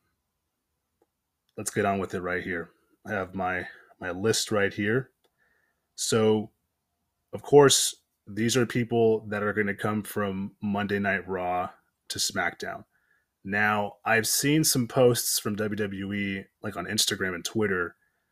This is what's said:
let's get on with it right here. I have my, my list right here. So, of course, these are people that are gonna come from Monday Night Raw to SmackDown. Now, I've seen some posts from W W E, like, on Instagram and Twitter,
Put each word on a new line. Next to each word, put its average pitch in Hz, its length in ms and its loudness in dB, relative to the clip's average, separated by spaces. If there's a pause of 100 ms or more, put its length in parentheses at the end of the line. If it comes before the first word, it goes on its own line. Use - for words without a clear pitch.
(1600)
let's 107 140 -8
get 104 160 0
on 98 120 2
with 95 160 -4
it 95 60 -6
right 87 220 -4
here. 87 280 -6 (360)
I 110 60 -8
have 95 220 -4
my, 90 320 -4 (320)
my 92 120 -8
list 101 420 -2
right 98 220 0
here. 110 360 -2 (840)
So, 107 560 2 (840)
of 104 100 -10
course, - 520 8 (320)
these 110 300 0
are 123 100 4
people 113 640 2
that 104 140 -4
are 104 120 -2
gonna 101 180 0
come 107 300 -2
from 101 580 -6
Monday 101 380 -2
Night 98 280 -2
Raw 90 440 -4 (380)
to - 100 -8
SmackDown. - 640 -4 (580)
Now, 104 520 0 (100)
I've 110 220 2
seen 151 380 2
some 127 240 2
posts 123 500 4
from 107 180 -4
W 104 200 -4
W 98 360 -6
E, 98 320 -4 (180)
like, 101 140 -8
on 92 80 -6
Instagram 98 500 -2
and 85 100 -8
Twitter, 95 500 -2 (380)